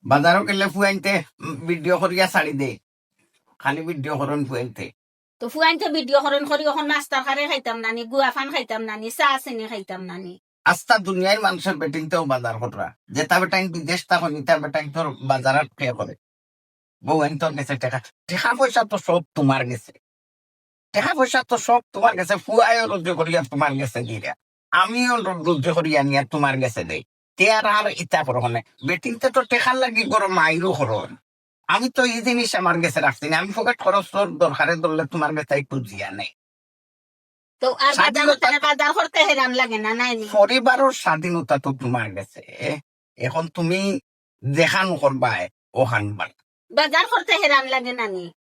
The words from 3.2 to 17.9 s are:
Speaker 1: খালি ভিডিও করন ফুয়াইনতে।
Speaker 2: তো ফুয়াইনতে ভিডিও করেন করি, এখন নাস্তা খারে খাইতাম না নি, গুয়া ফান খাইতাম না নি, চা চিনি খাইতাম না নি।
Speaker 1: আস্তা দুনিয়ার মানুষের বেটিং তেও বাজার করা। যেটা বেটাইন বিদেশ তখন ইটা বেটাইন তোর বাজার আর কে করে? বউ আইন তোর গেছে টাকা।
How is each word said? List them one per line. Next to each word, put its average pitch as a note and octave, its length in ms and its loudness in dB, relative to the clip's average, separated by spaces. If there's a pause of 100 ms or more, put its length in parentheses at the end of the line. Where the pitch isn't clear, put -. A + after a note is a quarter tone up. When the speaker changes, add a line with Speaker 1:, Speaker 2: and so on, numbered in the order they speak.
Speaker 1:
খালি C#3+ 220 -2
ভিডিও D3+ 360 -6
করন C#3+ 280 -2
ফুয়াইনতে। B2 400 -8 (540)
Speaker 2:
তো A3+ 100 -8
ফুয়াইনতে E4 400 0
ভিডিও C#4 320 2
করেন C#4+ 240 0
করি, D4 220 -2
এখন D4 180 -2
নাস্তা C#4+ 400 -2
খারে C#4 220 -2
খাইতাম C4 320 -4
না A3+ 120 -4
নি, A#3 200 -6
গুয়া C4+ 200 2
ফান C4+ 220 -6
খাইতাম A#3+ 300 -4
না G#3+ 120 -8
নি, A3 160 -10
চা D4 160 0 (160)
চিনি A3+ 240 -8
খাইতাম G3 420 -10
না F3 80 -12
নি। F#3 160 -12 (320)
Speaker 1:
আস্তা F3 320 2
দুনিয়ার F#3+ 420 2
মানুষের F#3+ 420 0
বেটিং D#3 280 -4
তেও E3 160 0
বাজার B2 360 -2
করা। G2+ 260 -6 (280)
যেটা E3 240 2
বেটাইন F#3 320 0
বিদেশ E3+ 380 -4
তখন E3+ 280 2
ইটা D#3+ 200 2
বেটাইন D3+ 340 -4
তোর D#3+ 160 -4 (140)
বাজার C3 380 0
আর D3 80 -2 (100)
কে C#3 100 -4 (100)
করে? G#2 160 -8 (920)
বউ D#3 160 2
আইন D3+ 160 0
তোর D#3+ 200 -2
গেছে C#3+ 260 -4
টাকা। B2+ 160 -4 (300)